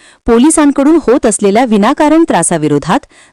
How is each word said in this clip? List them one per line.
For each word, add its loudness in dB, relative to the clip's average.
पोलिसांकडून 2
होत 0
असलेल्या -2
विनाकारण 0
त्रासाविरोधात -2